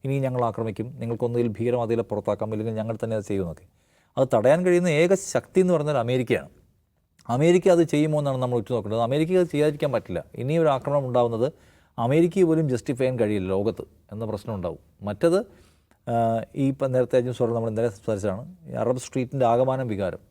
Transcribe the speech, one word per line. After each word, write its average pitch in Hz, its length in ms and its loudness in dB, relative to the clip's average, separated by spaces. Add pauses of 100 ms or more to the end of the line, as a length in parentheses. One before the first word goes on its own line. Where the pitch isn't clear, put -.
"ഇനിയും 135 180 -2
ഞങ്ങൾ 123 220 -2
ആക്രമിക്കും, 113 540 -6
നിങ്ങൾക്കൊന്നുകിൽ 117 480 -2
ഭീകരവാദികളെ 113 560 -2
പുറത്താക്കാം, 107 480 -4
ഇല്ലെങ്കിൽ 110 220 -6
ഞങ്ങൾ 110 300 -6
തന്നെ 113 140 -4
അത് 101 60 -4
ചെയ്യുമെന്നൊക്കെ." 92 400 -4 (560)
അത് 131 140 4
തടയാൻ 139 320 4
കഴിയുന്ന 175 220 4
ഏക 165 260 4
ശക്തി - 480 0
എന്ന് 180 120 4
പറഞ്ഞാൽ 147 240 0
അമേരിക്കയാണ്. 117 520 0 (800)
അമേരിക്ക 170 400 4
അത് 175 140 6
ചെയ്യുമോ 151 360 0
എന്നാണ് 139 180 -2
നമ്മൾ 123 200 -2
ഉറ്റുനോക്കേണ്ടത്. 110 440 -2
അമേരിക്ക 147 300 0
അത് 180 160 4
ചെയ്യാതിരിക്കാൻ 147 440 0
പറ്റില്ല. 95 320 -4 (120)
ഇനിയൊരു 156 320 0
ആക്രമണം 139 400 0
ഉണ്ടാവുന്നത് 120 460 2 (460)
അമേരിക്കയെ 170 440 2
പോലും 160 260 2
ജസ്റ്റിഫൈ 123 280 -2
ചെയ്യാൻ 127 220 0
കഴിയില്ല 104 280 0
ലോകത്ത് 98 360 -2 (280)
എന്ന 110 140 -8
പ്രശ്നം 104 300 -8
ഉണ്ടാവും. 87 240 -6 (220)
മറ്റത്, 165 380 0 (720)
ആ, 113 320 0 (140)
ഈ 139 120 0
ഇപ്പം 135 240 -2
നേരത്തെ 127 260 2
അജിം 123 160 0
സോറി 117 200 0
നമ്മൾ 113 160 -2
ഇന്നലെ 110 200 0
സംസാരിച്ചതാണ്, 104 680 -6 (120)
ഈ 123 40 -14
അറബ് 120 260 -2
സ്ട്രീറ്റിൻ്റെ 127 480 -2
ആകമാനം 127 420 2
വികാരം 95 300 -4 (140)